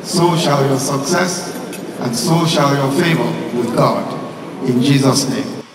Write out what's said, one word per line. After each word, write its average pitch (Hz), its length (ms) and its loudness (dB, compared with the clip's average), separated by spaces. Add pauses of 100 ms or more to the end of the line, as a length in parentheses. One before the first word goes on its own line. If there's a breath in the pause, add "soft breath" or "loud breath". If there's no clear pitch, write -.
so 165 320 2
shall 143 320 2
your 131 120 2
success, 180 720 -2 (460)
and 120 160 -4
so 165 300 2
shall 143 300 2
your 139 240 0
favor 165 300 2 (280)
with 113 180 -2
God. 113 280 2 (640)
In 123 140 2
Jesus' 135 480 4
name. - 320 -6 (140)